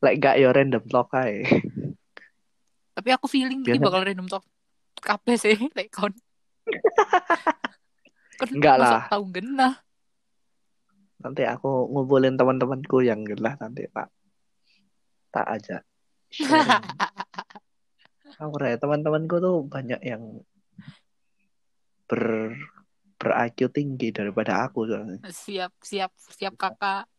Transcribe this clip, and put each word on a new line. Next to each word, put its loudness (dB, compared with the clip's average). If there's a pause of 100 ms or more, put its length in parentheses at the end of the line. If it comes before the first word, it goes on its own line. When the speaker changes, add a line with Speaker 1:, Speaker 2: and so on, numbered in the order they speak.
Speaker 1:
Lek 6
gak, 6
yo, 6
random 4
talk 0
ae. -2 (1500)
Speaker 2:
Tapi -6
aku 0
feeling -2
ini 2
Speaker 1:
Biasa. 4
Speaker 2:
bakal 4
random -4
talk. -8 (540)
Kabeh -2
sih, 2 (160)
lek -8
kon. -4 (560)
Speaker 1:
<laughs> 2 (1300)
Speaker 2:
Kon -4
Speaker 1:
Enggak 8
Speaker 2:
masa 8
Speaker 1:
lah. 2
Speaker 2:
tahu 0 (100)
genah. 0 (1500)
Speaker 1:
Nanti -6
aku -2
ngumpulin 2
teman-temanku 2
yang 0
genah, -4
nanti -12
tak, -10 (1200)
tak -4
ajak -10 (500)
sharing. 2
Speaker 2:
<laughs> -6
Speaker 1:
Aku -8
ya, -2
teman-temanku 0
tuh 0
banyak -8
yang -12 (1700)
ber-, -2 (640)
ber-I 0
Q 0
tinggi -4
daripada -2
aku -4
soalnya. -8
Speaker 2:
Siap, -10
siap, -6 (160)
siap, -10
Kakak. -4 (160)